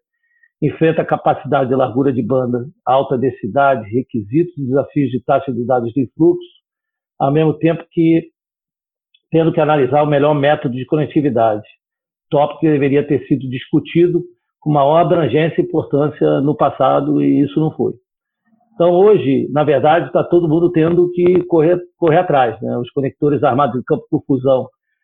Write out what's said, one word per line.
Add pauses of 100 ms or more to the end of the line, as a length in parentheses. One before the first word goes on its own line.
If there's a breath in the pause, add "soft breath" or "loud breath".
(600)
enfrenta
a
capacidade
de
largura
de
banda, (200)
alta
densidade,
requisitos
e
desafios
de
taxa
de
dados
de
fluxo, (720)
ao
mesmo
tempo
que (1000)
tendo
que
analisar
o
melhor
método
de
conectividade, (640)
tópico
que
deveria
ter
sido
discutido (380)
com
maior
abrangência
e
importância
no
passado,
e
isso
não
foi. (800)
Então,
hoje,
na
verdade,
tá
todo
mundo
tendo
que
correr, (180)
correr
atrás,
né?
Os
conectores
armados
de
campo
por
fusão, (360)